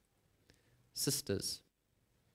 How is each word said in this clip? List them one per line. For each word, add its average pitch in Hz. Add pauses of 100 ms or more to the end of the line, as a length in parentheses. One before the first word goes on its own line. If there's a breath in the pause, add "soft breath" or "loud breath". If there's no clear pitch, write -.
(920)
sisters, - (720)